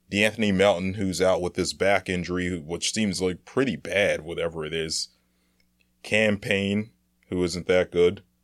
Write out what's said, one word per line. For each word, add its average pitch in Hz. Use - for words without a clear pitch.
DeAnthony 104
Melton, 95
who's 95
out 92
with 87
this 82
back 92
injury, 90
which 80
seems, 101
like, 92
pretty 127
bad, 85
whatever 82
it 78
is. 80
Cam 107
Payne, 101
who 90
isn't 85
that 90
good. 87